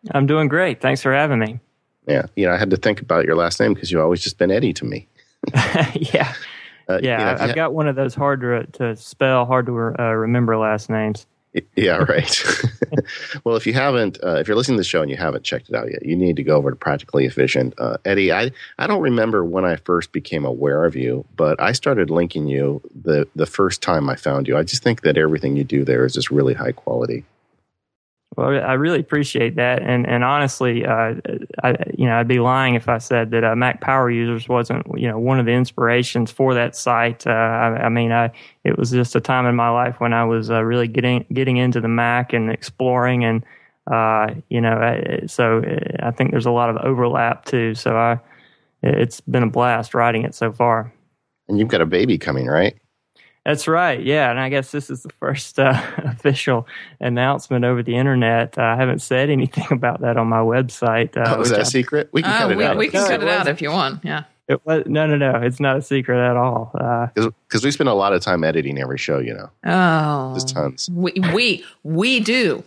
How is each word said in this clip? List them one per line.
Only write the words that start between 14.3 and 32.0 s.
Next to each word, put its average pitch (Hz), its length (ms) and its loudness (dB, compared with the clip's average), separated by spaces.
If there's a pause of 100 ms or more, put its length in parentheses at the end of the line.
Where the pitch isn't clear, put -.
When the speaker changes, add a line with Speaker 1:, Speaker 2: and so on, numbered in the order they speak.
Speaker 2:
if 78 120 0
you're 107 100 2
listening 131 200 2
to 98 40 2
the 87 40 0
show - 160 0
and 73 100 -2
you 65 60 -6
haven't 80 260 -4
checked - 260 -8
it - 60 -4
out 57 140 -4
yet, - 160 -8
you 80 100 0
need 87 220 2
to 69 60 -4
go 76 140 4
over 69 120 2
to 64 60 -6
Practically 71 500 -2
Efficient. 64 520 0
Uh, 58 280 -4
Eddie, 98 260 2
I, 110 200 0 (260)
I 147 100 -4
don't 202 140 0
remember 113 440 2
when 90 200 0
I 85 120 2
first 87 340 -2
became 78 340 -4
aware 71 400 0
of 80 100 2
you, 64 300 -2 (100)
but 78 260 0
I - 120 2
started 110 360 0
linking 80 380 -2
you 69 340 -2 (220)
the, 73 320 0
the 80 100 0
first 92 360 -2
time 78 280 0
I 131 60 -4
found 69 320 -2
you. 65 100 0
I 78 60 2
just - 200 -6
think 117 180 0
that 76 160 4
everything 78 380 2
you 69 80 0
do 69 220 0
there 64 200 2
is 65 80 -2
just - 180 -4
really 71 220 2
high 58 200 -4
quality. 117 520 -6 (1120)
Speaker 1:
Well, 131 140 0
I 131 240 0
really 147 260 2
appreciate 143 560 -2
that, 123 260 0
and, 123 240 0
and 120 180 0
honestly, 127 640 0
uh, 113 300 0 (480)
I, 127 120 2 (220)
you 127 80 2